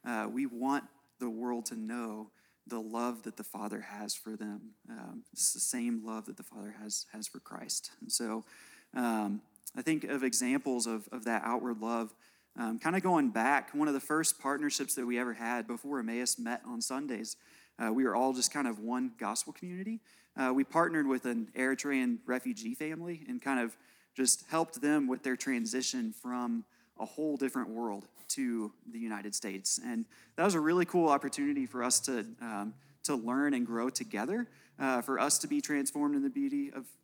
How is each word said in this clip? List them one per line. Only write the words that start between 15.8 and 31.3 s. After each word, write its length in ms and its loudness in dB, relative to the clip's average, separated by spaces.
Emmaus 400 -2
met 260 -2
on 140 -6
Sundays, 560 -4
uh, 140 0
we 100 4
were 140 4
all 160 4
just 200 2
kind 140 0
of 140 -2
one 360 -2
gospel 360 -2
community. 480 -8
Uh, 160 2
we 120 4
partnered 420 4
with 180 0
an 300 -2
Eritrean 720 2
refugee 480 -2
family 540 -6
and 120 -4
kind 200 0
of 160 -2
just 320 4
helped 320 0
them 260 4
with 160 -2
their 140 0
transition 760 0
from 520 -2
a 60 -4
whole 320 -2
different 320 0
world 400 -4
to 440 0
the 80 -10
United 360 -4
States. 440 -2
And 260 -2
that 100 4
was 100 6
a 60 6
really 240 6
cool 240 6
opportunity 560 2